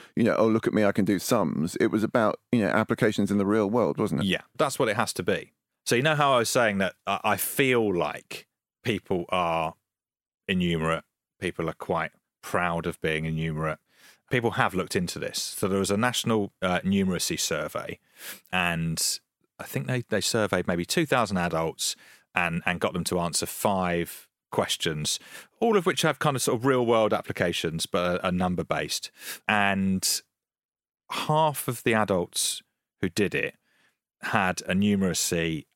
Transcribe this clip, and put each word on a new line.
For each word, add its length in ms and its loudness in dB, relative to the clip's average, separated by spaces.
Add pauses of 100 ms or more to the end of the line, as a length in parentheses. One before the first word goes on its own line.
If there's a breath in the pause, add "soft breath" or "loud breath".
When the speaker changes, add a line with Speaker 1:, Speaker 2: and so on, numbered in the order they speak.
(140 loud breath)
Speaker 1:
you 100 2
know, 120 4
"Oh, 100 6
look 200 2
at 80 0
me, 100 4
I 80 4
can 140 2
do 120 2
sums." 580 0
It 100 2
was 180 0
about, 340 2 (140)
you 80 4
know, 80 2
applications 600 2
in 80 2
the 80 2
real 240 2
world, 280 2
wasn't 220 0
it? 60 0
Speaker 2:
Yeah, 160 0 (160)
that's 200 0
what 120 2
it 60 -2
has 180 -2
to 80 -4
be. 300 -2 (340)
So 80 2
you 80 4
know 140 2
how 180 4
I 40 6
was 120 0
saying 280 2
that 180 0 (100)
I, 180 -2
I 140 2
feel 580 2
like 500 -4 (360)
people 480 -2
are 440 0 (760)
enumerate, 560 0 (360)
people 300 -4
are 80 -6
quite 320 -4 (320)
proud 440 -2
of 140 -6
being 240 -2
enumerate. 540 -4 (520 soft breath)
People 220 0
have 220 0
looked 220 -2
into 220 -4
this. 200 -6
So 300 -4
there 100 0
was 120 0
a 80 2
national, 540 0 (100)
uh, 180 0
numeracy 580 0
survey, 600 -4 (520 loud breath)
and 680 -2 (400)
I 60 -12
think 220 -6
they, 220 -2
they 140 0
surveyed 440 0
maybe 200 0
two 180 0
thousand 320 2
adults 580 -2 (400 soft breath)
and, 300 -2
and 160 -2
got 140 -2
them 100 -2
to 160 -2
answer 240 -2
five 840 -2 (240)
questions, 680 -2 (420 loud breath)
all 160 4
of 80 2
which 180 0
have 180 2
kind 160 2
of 60 -4
sort 160 2
of 60 -4
real 220 4
world 260 4
applications, 720 -2
but 360 0
are, 40 0
are 60 0
number 320 0
based. 460 -4 (360 loud breath)
And 760 0 (880)
half 580 0
of 140 -4
the 120 4
adults 680 0 (380)
who 80 0
did 260 0
it 200 -4 (680)
had 440 0
a 80 -2
numeracy 1000 0